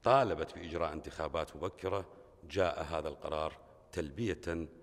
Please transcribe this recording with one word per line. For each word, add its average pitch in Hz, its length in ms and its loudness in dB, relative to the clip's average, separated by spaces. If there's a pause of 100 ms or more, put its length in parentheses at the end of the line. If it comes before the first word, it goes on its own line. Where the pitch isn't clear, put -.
طالبت 107 520 6
بإجراء 82 380 -2
انتخابات 76 640 -4
مبكرة. 92 500 -2 (440)
جاء 90 320 2
هذا 78 260 -2
القرار 76 440 -4 (400)
تلبية 82 760 -4 (140)